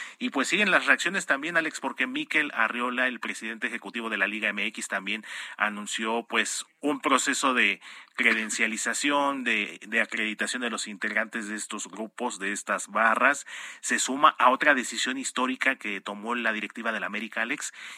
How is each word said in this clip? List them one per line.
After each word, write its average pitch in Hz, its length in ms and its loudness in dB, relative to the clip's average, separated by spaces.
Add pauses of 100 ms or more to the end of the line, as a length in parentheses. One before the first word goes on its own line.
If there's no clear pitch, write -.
(180)
Y 123 120 -2
pues 131 180 2
siguen 190 240 4
las 131 140 6
reacciones 170 400 2
también, 151 300 0
Alex, 156 220 0
porque 131 300 -2
Mikel 147 440 0
Arriola, 120 540 2
el 123 140 -2
presidente 110 480 -6
ejecutivo 113 420 -6
de 107 60 -2
la 98 100 2
Liga 107 220 -2
M 101 180 -2
X, 113 220 -6
también 101 360 -4 (320)
anunció, 104 680 -2
pues, - 420 0 (140)
un 143 200 0
proceso 135 540 2
de 104 260 4 (340)
credencialización, 120 1300 0
de, 110 420 0
de 113 140 0
acreditación 110 640 -2
de 120 80 -2
los 110 180 -6
integrantes 107 580 -2
de 107 80 -6
estos 104 320 -8
grupos, 107 540 -8
de 98 120 -2
estas 101 360 -4
barras. 113 580 4 (340)
Se 170 200 0
suma 143 380 6
a 123 120 8
otra 139 240 6
decisión 127 440 -2
histórica 127 580 0
que 101 240 -4
tomó 104 340 -6
la 113 180 0
directiva 107 380 -4
del 104 140 -4
América, 107 380 -4
Alex, 135 300 -4 (260)